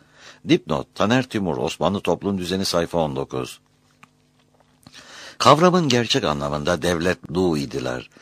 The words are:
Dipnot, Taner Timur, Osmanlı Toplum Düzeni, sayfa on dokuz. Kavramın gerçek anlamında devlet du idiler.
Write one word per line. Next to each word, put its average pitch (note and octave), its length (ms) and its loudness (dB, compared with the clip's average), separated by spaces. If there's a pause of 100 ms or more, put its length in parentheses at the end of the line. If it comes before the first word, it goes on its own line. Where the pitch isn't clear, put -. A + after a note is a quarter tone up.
(480)
Dipnot, D#2 460 -2
Taner A#2 280 2
Timur, G2 340 -4
Osmanlı E2 440 -2
Toplum F#2+ 380 -2
Düzeni, F#2 260 -4
sayfa E2+ 340 -2
on D2 180 -2
dokuz. C2 440 -8 (1800)
Kavramın E3 500 6
gerçek A#2+ 360 2
anlamında D2 580 -2
devlet E2+ 520 -2
du F2 220 2
idiler. B2 540 -6 (120)